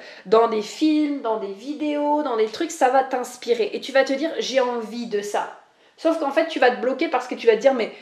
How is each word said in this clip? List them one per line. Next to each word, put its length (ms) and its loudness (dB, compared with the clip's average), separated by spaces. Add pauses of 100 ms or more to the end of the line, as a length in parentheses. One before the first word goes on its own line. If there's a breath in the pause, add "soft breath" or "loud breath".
(240 loud breath)
dans 240 6
des 140 -2
films, 580 0
dans 160 -2
des 160 -8
vidéos, 720 -2
dans 140 -2
des 100 2
trucs, 240 -6
ça 180 2
va 160 4
t'inspirer. 720 -2
Et 60 -6
tu 120 -12
vas 120 6
te 80 -2
dire, « 260 -2
J'ai 220 0
envie 460 -4
de 140 -4
ça. » 320 -6 (440 soft breath)
Sauf 220 0
qu'en 120 -2
fait, 160 2
tu 140 -6
vas 100 6
te 100 -4
bloquer 280 0
parce 180 -2
que 80 -10
tu 120 -4
vas 100 6
te 40 -4
dire, « 140 4
Mais 280 -2